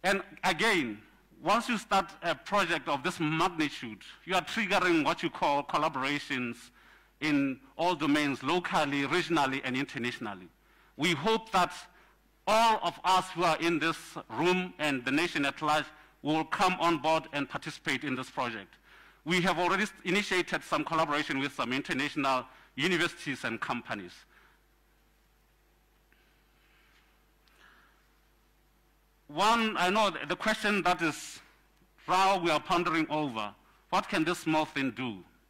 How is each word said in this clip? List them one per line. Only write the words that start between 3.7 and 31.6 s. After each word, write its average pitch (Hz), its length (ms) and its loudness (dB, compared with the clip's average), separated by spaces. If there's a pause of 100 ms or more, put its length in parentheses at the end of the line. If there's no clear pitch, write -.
you 180 100 -4
are 175 80 2
triggering 180 640 2
what 165 180 0
you 160 80 -2
call 143 320 0
collaborations 139 960 -2 (640)
in 139 380 2 (200)
all 175 160 2
domains, 143 480 2
locally, 151 600 0
regionally, 147 600 0
and 127 120 -2
internationally. 117 720 -6 (500)
We 170 140 2
hope 220 400 0
that 180 200 2 (760)
all 220 360 6
of 170 220 -2
us 185 260 4
who 170 140 -2
are 160 140 2
in 165 200 0
this 160 180 0 (320)
room 180 500 0
and 139 260 -2
the 131 80 0
nation 156 340 0
at 139 160 -4
large 151 240 0 (360)
will 151 220 0
come 185 360 0
on 165 180 4
board 156 340 0
and 143 160 -4
participate 151 560 -6
in 131 120 -4
this 127 120 -8
project. 113 460 -6 (520)
We 175 160 0
have 170 160 2
already 185 240 2
s-, 208 100 -2 (120)
initiated 185 600 0
some 151 180 -2
collaboration 151 560 0
with 139 160 -4
some 123 200 -2
international 139 720 0 (280)
universities 156 680 0
and 113 160 -4
companies. 110 520 -6 (4000)
One, 214 480 2
I 180 140 2
know 208 200 4
th-, 151 160 -8
the 160 100 -2
question 208 460 0
that 175 200 2
is - 360 -4 (680)